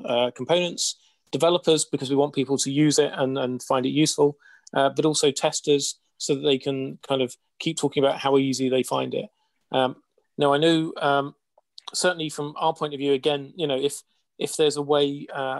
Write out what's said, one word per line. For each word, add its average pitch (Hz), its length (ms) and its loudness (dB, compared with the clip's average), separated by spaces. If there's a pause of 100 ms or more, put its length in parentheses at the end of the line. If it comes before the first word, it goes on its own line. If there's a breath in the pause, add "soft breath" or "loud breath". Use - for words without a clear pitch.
uh, 123 320 0
components, 170 600 -2 (360 soft breath)
developers, 165 540 2
because 135 240 -6
we 139 80 2
want 143 160 2
people 135 240 -2
to 135 140 -2
use 147 280 4
it 147 160 2
and, 135 220 -2
and 127 260 -4
find 131 220 0
it 135 60 0
useful, 147 440 2 (380 loud breath)
uh, 139 160 2
but 139 160 -2
also 151 260 2
testers 147 680 -2 (180)
so - 180 -2
that 135 60 -8
they 143 160 2
can 135 400 -6 (100)
kind 135 140 0
of 123 120 -2 (260)
keep 160 180 -4
talking 143 260 0
about 139 160 2
how 139 180 4
easy 131 300 2
they 127 160 2
find 131 300 -4
it. - 160 -6 (420)
Um, 131 240 0 (440)
now, 143 140 4
I 143 40 2
know, 160 400 2
um, 143 380 0 (580)
certainly 170 360 0
from 147 280 -8
our 160 160 0
point 151 200 -6
of 143 40 -10
view, 139 140 0
again, 139 460 0
you 165 100 -2
know, 135 80 0
if, 139 260 -2 (360)
if - 180 -6
there's 151 220 2
a 147 40 -4
way, 143 520 0
uh, 135 260 -6